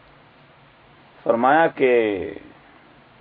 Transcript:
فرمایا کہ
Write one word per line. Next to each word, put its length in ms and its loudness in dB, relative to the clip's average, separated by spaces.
فرمایا 440 2
کہ 160 2